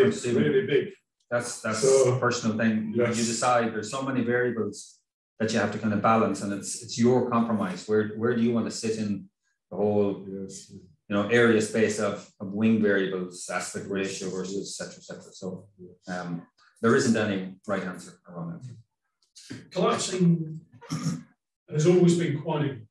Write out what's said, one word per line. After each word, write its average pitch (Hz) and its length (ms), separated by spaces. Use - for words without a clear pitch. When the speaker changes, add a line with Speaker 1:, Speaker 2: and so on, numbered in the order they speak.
Speaker 1:
preference - 180
too. 120 160
Speaker 2:
really 143 280
big. - 220
Speaker 1:
That's, 120 320
that's 110 180
Speaker 2:
So, 131 340
Speaker 1:
a 123 60
personal 120 360
thing. 110 380
You, 117 80
Speaker 2:
yes. 110 160
Speaker 1:
you 117 60
decide 117 500
there's 107 160
so 135 120
many 127 200
variables 117 760
that 110 120
you 110 60
have 104 140
to - 60
kind 107 160
of - 80
balance, 107 400
and 98 100
it's, - 300
it's 120 160
your 120 320
compromise. 107 580
Where, 107 220
where 113 260
do 113 60
you 117 100
want 113 140
to - 40
sit 110 280
in 104 260
the 92 60
whole, 101 520
Speaker 2:
Yes. 95 420
Speaker 1:
you 101 100
know, 101 200
area 117 320
space 107 380
of 98 300
wing 110 300
variables, 95 680
aspect 90 380
ratio 95 420
versus 95 500
et - 40
cetera, - 140
et - 60
cetera. - 280
So, 92 340
um, 87 380
there 117 160
isn't 117 200
any 98 400
right 95 180
answer - 420
or 90 80
wrong 85 200
answer. - 220
Speaker 3:
Collapsing 170 920
has 151 160
always 175 320
been 151 220
quite 156 240
a, 135 140